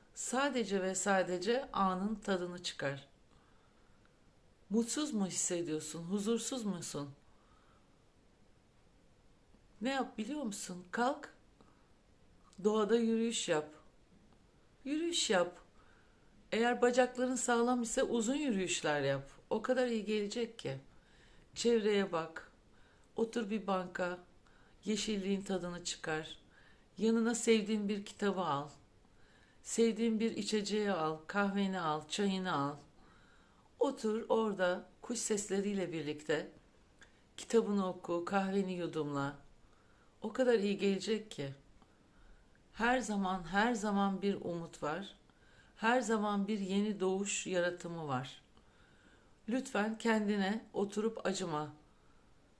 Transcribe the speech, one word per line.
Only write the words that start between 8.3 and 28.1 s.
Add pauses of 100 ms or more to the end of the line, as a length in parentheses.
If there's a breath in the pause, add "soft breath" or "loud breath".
Ne
yap
biliyor
musun?
Kalk, (1300 soft breath)
doğada
yürüyüş
yap. (1160)
Yürüyüş
yap. (920 soft breath)
Eğer
bacakların
sağlam
ise
uzun
yürüyüşler
yap. (180)
O
kadar
iyi
gelecek
ki. (800 soft breath)
Çevreye
bak. (640 soft breath)
Otur
bir
banka. (640 soft breath)
Yeşilliğin
tadını
çıkar. (600 soft breath)
Yanına
sevdiğin
bir
kitabı